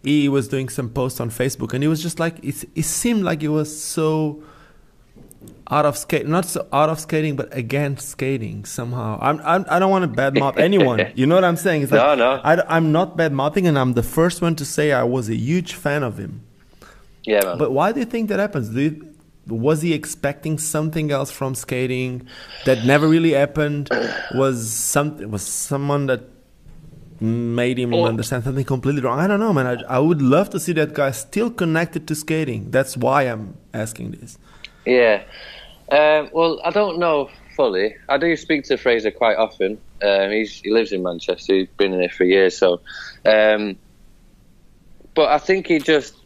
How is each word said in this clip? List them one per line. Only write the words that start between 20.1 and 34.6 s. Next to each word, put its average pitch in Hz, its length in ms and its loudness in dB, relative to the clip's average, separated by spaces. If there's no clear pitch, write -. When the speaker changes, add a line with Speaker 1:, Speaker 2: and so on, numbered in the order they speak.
Speaker 1:
something 156 520 -4
else 139 220 -2
from 135 240 -6
skating 127 720 -4
that 123 200 2
never 147 240 4
really 165 240 4
happened? 147 560 0
Speaker 2:
<clears throat> - 240 -10
Speaker 1:
Was 127 340 0
some, 147 600 -2
was 101 120 -6
someone 143 640 -2
that 123 140 0
made 120 580 0
him 120 160 -2
Speaker 2:
Oh. - 100 4
Speaker 1:
understand 113 400 -2
something 131 200 -2
completely 135 380 0
wrong? 123 160 0
I 175 80 0
don't 202 140 2
know, 220 120 2
man. 135 140 2
I, 123 160 -2
I - 20 4
would 156 220 4
love 147 300 4
to 185 100 -6
see 180 140 -4
that 151 200 0
guy 139 180 0
still 226 380 -4
connected 165 580 -2
to 156 60 -2
skating. 135 560 -4
That's 131 260 0
why 127 260 2
I'm 110 340 -6
asking - 400 -8
this. - 240 -18